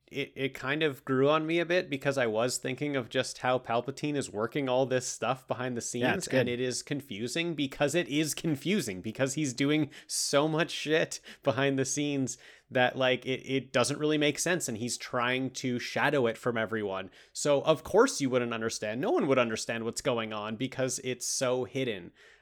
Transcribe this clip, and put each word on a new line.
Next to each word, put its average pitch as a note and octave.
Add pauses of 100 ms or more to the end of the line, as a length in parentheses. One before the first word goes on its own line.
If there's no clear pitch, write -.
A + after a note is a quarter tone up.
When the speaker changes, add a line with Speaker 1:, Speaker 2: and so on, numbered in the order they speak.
(100)
Speaker 1:
it, -
it C3+
kind C#3+
of C#3+
grew C3+
on D#3
me E3
a E3+
bit F3
because C#3
I B2
was A2+
thinking C#3
of A#2
just -
how B2+
Palpatine B2+
is C3+
working A#2
all B2+
this B2
stuff -
behind B2
the A2
scenes, A#2+
Speaker 2:
Yeah, B2
it's F3
Speaker 1:
and C3
Speaker 2:
good. B2
Speaker 1:
it B2
is B2+
confusing B2
because C#3+
it E3+
is D3
confusing D3
because B2+
he's D3
doing C#3+ (160)
so -
much D#3
shit D#3 (220)
behind C#3
the C3+
scenes C#3+ (320)
that, B2+
like, B2+
it, B2+
it C3+
doesn't C3
really D3+
make D3
sense, E3+
and A2+
he's A#2
trying B2+
to B2
shadow C3
it A2+
from A#2+
everyone. G2+ (240)
So, C#3+
of D#3
course, B3
you C3+
wouldn't A#2+
understand. A2+
No G3
one D#4+
would C3+
understand A2+
what's A2+
going A2+
on G#2+
because C3
it's B2
so B2+
hidden. A2+ (300)